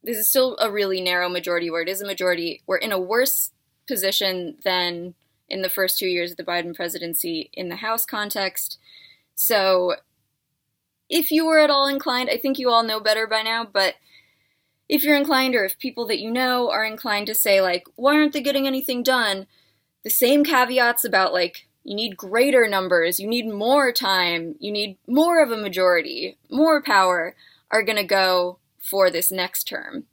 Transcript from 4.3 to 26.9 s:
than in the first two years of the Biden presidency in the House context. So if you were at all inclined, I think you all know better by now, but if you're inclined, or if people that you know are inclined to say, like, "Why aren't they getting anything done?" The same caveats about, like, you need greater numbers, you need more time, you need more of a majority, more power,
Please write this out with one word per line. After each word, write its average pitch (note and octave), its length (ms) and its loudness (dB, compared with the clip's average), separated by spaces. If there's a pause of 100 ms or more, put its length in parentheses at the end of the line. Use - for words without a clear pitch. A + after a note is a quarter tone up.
than F3 520 -2 (340)
in F#3+ 120 -6
the F#3 80 -4
first F#3 280 -2
two F#3+ 100 -2
years F3 240 -2
of E3+ 60 -16
the F3 60 -12
Biden F3 320 -4
presidency E3+ 800 -6
in F3+ 160 -10
the F3+ 80 -10
House A3 280 -4
context. G3+ 720 -6 (580)
So F#3+ 600 2 (1120)
if D#4 220 0
you D#4+ 140 2
were D#4+ 140 4
at D4 120 4
all C#4 160 2
inclined, C4 420 -2
I - 80 -2
think C4+ 220 -2
you B3 100 0
all A#3 140 6
know A3 160 -2
better G#3+ 260 2
by A3 160 0
now, A3+ 240 -2
but G3 300 0 (920)
if D4 160 0
you're D4 140 4
inclined, C4 380 0
or G3+ 100 0
if F#3+ 120 -6
people B3 300 -8
that G#3 120 -2
you A3 120 -8
know B3 400 0
are A3 140 -2
inclined G#3+ 420 -6
to G#3+ 80 -8
say, G3 260 4
like, F3+ 340 -2
"Why C#4 200 2
aren't D4+ 180 4
they D4 80 -4
getting C#4 240 0
anything C4 380 -4
done?" A3 420 2 (580)
The G#3+ 60 -10
same C#4+ 340 4
caveats B3 600 2
about, F#3+ 300 2
like, F3 340 -2 (160)
you G3+ 120 -10
need G#3+ 220 -6
greater A#3+ 500 4
numbers, F3+ 520 2
you G3 80 -6
need A3+ 200 -2
more A#3+ 440 2
time, F3 680 0
you G#3 120 -8
need G#3 260 -6 (100)
more D#4+ 340 4
of B3 100 4
a A3 60 -2
majority, F3+ 800 0 (120)
more D4+ 320 2
power, F#3 540 2 (360)